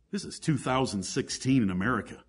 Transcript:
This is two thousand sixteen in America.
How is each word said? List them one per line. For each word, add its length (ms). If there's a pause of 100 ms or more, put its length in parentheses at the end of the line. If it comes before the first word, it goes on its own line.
(120)
This 140
is 140
two 180
thousand 460
sixteen 600
in 80
America. 580